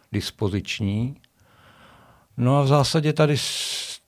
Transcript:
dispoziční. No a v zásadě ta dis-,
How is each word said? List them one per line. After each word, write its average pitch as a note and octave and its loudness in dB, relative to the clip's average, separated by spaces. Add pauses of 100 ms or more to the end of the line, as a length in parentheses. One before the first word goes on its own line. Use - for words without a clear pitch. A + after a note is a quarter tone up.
(120)
dispoziční. G#2 -2 (1200)
No B2+ 2
a C#3+ 4
v C3+ 2
zásadě D3 2
ta D#3 4
dis-, - -4